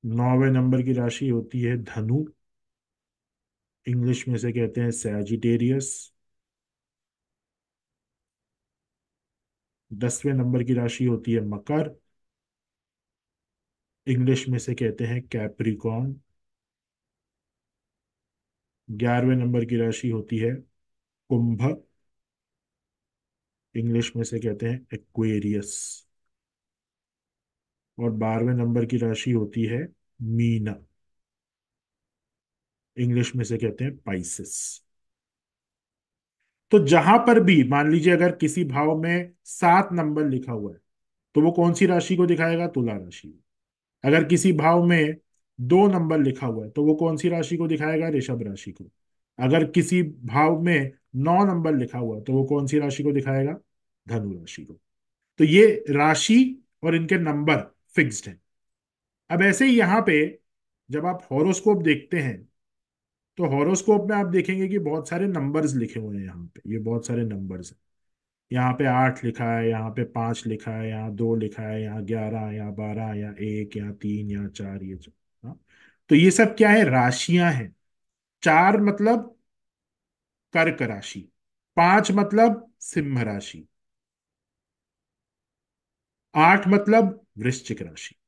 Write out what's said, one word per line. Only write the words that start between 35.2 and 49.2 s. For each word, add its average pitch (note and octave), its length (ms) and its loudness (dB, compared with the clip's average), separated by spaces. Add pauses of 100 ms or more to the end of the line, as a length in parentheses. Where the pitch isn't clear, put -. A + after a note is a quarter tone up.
तो G#3 140 8
जहां E3 340 6
पर A#3 220 6
भी F3 240 6
मान C#3+ 260 2
लीजिए E3+ 220 4
अगर F3 220 2
किसी D#3 300 -2
भाव D3 320 0
में F3 360 -2 (120)
सात F#3 480 2
नंबर D3+ 320 -2
लिखा C3 260 -4
हुआ G#2 220 -8
है - 60 -20 (560)
तो D3+ 60 6
वो E3 120 4
कौन E3+ 200 2
सी G3 120 4
राशि F3+ 300 0
को F3 100 2
दिखाएगा? E3 420 0
तुला B2 260 -4
राशि। F2 460 -14 (640)
अगर D#3 220 4
किसी F3 280 2
भाव E3 320 2
में D#3+ 300 2 (440)
दो E3+ 300 4
नंबर D#3+ 300 0
लिखा C3+ 280 0
हुआ A2 180 -6
है G#2+ 60 -16
तो D3 140 -2
वो D3+ 100 4
कौन D#3+ 220 -2
सी F3 120 -2
राशि E3 280 -4
को E3 100 -4
दिखाएगा? D#3 420 -2
ऋषभ B2+ 340 -4
राशि G2+ 280 -12
को। - 140 -20 (540)